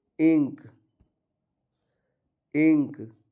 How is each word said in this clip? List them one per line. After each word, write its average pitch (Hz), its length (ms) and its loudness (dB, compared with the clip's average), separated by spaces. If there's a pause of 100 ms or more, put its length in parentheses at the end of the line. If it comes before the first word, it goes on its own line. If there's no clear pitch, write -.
(200)
इंक, 156 400 0 (2000)
इंक, 143 600 0 (160)